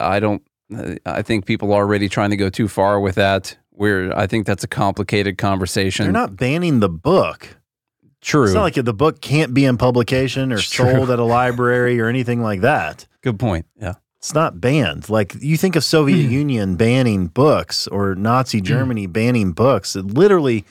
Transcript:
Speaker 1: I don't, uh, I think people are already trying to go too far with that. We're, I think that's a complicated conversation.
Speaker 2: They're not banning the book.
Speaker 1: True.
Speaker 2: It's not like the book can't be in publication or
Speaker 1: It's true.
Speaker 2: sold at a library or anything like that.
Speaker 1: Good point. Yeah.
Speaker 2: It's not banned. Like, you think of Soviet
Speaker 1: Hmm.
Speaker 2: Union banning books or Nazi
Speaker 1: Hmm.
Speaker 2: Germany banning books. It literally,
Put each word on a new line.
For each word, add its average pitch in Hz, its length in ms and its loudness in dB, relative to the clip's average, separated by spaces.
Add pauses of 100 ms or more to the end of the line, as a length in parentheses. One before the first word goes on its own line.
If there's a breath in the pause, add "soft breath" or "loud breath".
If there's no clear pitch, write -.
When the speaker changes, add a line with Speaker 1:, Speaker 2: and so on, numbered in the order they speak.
Speaker 1:
I 95 180 0
don't, 104 240 -2 (320)
uh, 104 200 -8 (100)
I 78 180 -6
think 107 240 -2
people 104 260 -2
are 101 100 4
already 101 260 0
trying 101 220 0
to 104 60 -2
go 98 120 0
too 101 200 -2
far 101 320 0
with 98 160 -2
that. 98 400 0 (160)
We're, 98 420 0
I 101 120 -2
think 104 200 -2
that's 101 180 -4
a - 40 -10
complicated 98 680 -2
conversation. 98 720 -2
Speaker 2:
They're 92 60 0
not 113 240 -2
banning 143 440 0
the 101 80 2
book. 90 680 -2 (680)
Speaker 1:
True. 143 220 2
Speaker 2:
It's 98 100 2
not 214 80 2
like 175 120 0
the 120 200 -2
book 151 260 0
can't 135 320 0
be 139 140 4
in 127 100 2
publication 127 760 0
or 113 40 -2
Speaker 1:
It's 95 140 -4
true. 127 200 2
Speaker 2:
sold 131 200 2
at 123 80 0
a 120 60 0
library 123 760 2
or 113 80 0
anything 120 340 -2
like 104 200 -2
that. 98 440 0 (140)
Speaker 1:
Good 117 180 -4
point. 98 280 -2 (140)
Yeah. 90 140 -8 (240)
Speaker 2:
It's - 160 -12
not 147 260 0
banned. 120 500 0
Like, 104 300 0
you 147 180 0
think 185 180 0
of 151 80 0
Soviet 156 420 2
Speaker 1:
Hmm. 120 60 0
Speaker 2:
Union 120 440 0
banning 113 520 2
books 120 580 0
or 98 280 -4
Nazi 117 440 0
Speaker 1:
Hmm. 98 60 -2
Speaker 2:
Germany 127 420 -2
banning 110 460 0
books. 113 420 2
It 98 120 -6
literally, 139 640 2